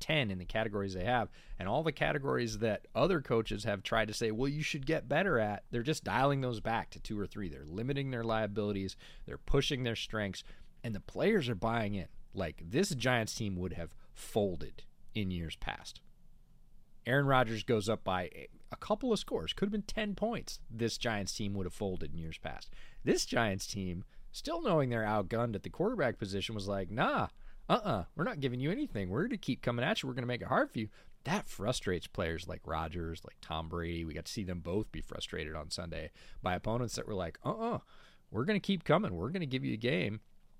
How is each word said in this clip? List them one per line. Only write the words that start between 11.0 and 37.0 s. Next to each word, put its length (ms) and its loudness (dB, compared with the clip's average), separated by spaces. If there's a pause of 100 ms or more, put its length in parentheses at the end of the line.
players 500 4
are 40 0
buying 400 2
in. 120 -2 (260)
Like, 320 -2
this 300 2
Giants 400 2
team 220 -2
would 180 -2
have 200 -6 (200)
folded 680 0 (300)
in 160 0
years 260 -2
past. 440 -6 (1040)
Aaron 220 6
Rodgers 380 6
goes 240 4
up 140 0
by 320 0
a, 140 -12 (240)
a 40 -6
couple 360 0
of 60 6
scores. 340 -2
Could 140 0
have 60 0
been 100 0
ten 320 -2
points. 440 -2 (120)
This 260 0
Giants 380 0
team 180 -2
would 140 0
have 80 -6
folded 400 -2
in 40 -4
years 200 -6
past. 320 -8 (340)
This 220 4
Giants 400 2
team, 380 -4 (260)
still 320 -4
knowing 280 6
they're 140 2
outgunned 520 2
at 80 -4
the 60 -6
quarterback 480 2
position, 360 -2
was 140 -2
like, 220 0
"Nah, 380 2 (400)
uh-uh, 360 2 (120)
we're 80 0
not 160 -2
giving 200 0
you 100 2
anything. 400 -2
We're 140 2
gonna 120 0
keep 260 -2
coming 220 0
at 180 2
you. 60 -4
We're 60 -4
gonna 140 -2
make 140 -2
it 60 -4
hard 220 4
for 80 -4
you." 100 0 (360)
That 240 0
frustrates 600 0
players 400 -2
like 160 -6
Rodgers, 600 -4
like 160 -16
Tom 280 -4
Brady. 360 -2
We 100 -4
got 120 -6
to 60 -6
see 120 -2
them 160 -2
both 300 0
be 100 -6
frustrated 540 -6
on 160 -6
Sunday 400 -6 (320)
by 120 2
opponents 420 0
that 100 -4